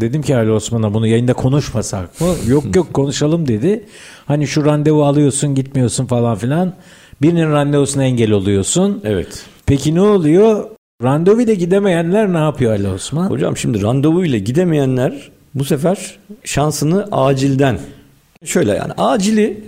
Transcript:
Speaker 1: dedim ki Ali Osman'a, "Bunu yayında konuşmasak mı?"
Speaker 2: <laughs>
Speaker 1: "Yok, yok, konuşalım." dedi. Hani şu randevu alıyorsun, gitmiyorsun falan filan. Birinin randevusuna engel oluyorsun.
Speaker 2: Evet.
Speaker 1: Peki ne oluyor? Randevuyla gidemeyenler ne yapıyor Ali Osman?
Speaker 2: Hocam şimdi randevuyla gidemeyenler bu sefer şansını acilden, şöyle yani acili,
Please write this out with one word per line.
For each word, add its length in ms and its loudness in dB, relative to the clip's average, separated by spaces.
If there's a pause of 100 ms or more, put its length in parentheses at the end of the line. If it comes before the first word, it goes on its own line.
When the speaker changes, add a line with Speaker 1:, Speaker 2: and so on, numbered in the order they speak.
Speaker 1:
dedim 200 -2
ki 140 0
Ali 160 2
Osman'a, 420 0
"Bunu 140 0
yayında 260 2
konuşmasak 880 -2
mı?" 60 0 (100)
Speaker 2:
<laughs> 100 -4
Speaker 1:
"Yok, 280 0
yok, 180 0
konuşalım." 540 0
dedi. 380 -2 (400)
Hani 220 0
şu 180 0
randevu 400 4
alıyorsun, 500 2
gitmiyorsun 500 -2
falan 320 0
filan. 360 -2 (480)
Birinin 300 2
randevusuna 540 0
engel 260 2
oluyorsun. 720 0
Speaker 2:
Evet. 420 -4 (200)
Speaker 1:
Peki 300 0
ne 60 2
oluyor? 640 4 (380)
Randevuyla 500 2
gidemeyenler 800 0
ne 40 0
yapıyor 340 0
Ali 160 -2
Osman? 420 -4
Speaker 2:
Hocam 280 -2
şimdi 240 -2
randevuyla 580 0
gidemeyenler 920 0 (260)
bu 100 -2
sefer 520 -2 (260)
şansını 680 -2
acilden, 680 0 (680)
şöyle 280 0
yani 240 -4
acili, 720 0